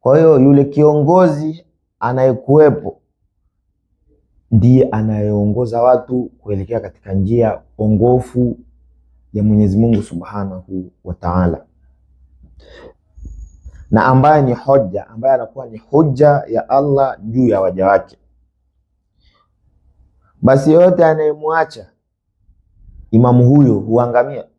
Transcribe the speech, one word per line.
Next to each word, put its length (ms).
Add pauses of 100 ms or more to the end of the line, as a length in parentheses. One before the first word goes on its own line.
Kwa 180
hiyo 220
yule 240
kiongozi 1000 (340)
anayekuwepo 1000 (1500)
ndiye 380
anayeongoza 960
watu 420
kuelekea 560
katika 320
njia 480 (180)
ongofu 800 (720)
ya 100
Mwenyezi 360
Mungu 240
Subhanahu 880 (140)
wa 100
Ta'ala, 500 (2250)
na 140
ambaye 380
ni 120
hoja, 540
ambaye 260
anakuwa 320
ni 120
hujja 680
ya 200
Allah 540
juu 260
ya 120
waja 260
wake. 320 (2250)
Basi 300
yote 320
anayemwacha 840 (1200)
imamu 380
huyo 300
huangamia. 680 (140)